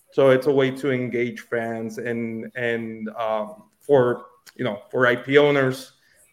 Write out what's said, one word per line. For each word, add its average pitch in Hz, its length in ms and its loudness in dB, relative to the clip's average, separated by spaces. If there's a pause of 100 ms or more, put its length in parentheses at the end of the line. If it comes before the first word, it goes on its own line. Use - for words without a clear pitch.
(120)
So 135 180 4
it's 127 160 2
a 151 40 4
way 135 200 2
to 135 200 -4
engage 120 500 -4
fans 113 580 -6
and, 113 560 -8
and, 117 560 -6
um, 110 540 -6 (160)
for, 123 460 2 (300)
you 127 80 -6
know, 104 160 -4 (100)
for 127 160 2
I 123 100 4
P 135 200 0
owners, 139 560 2 (400)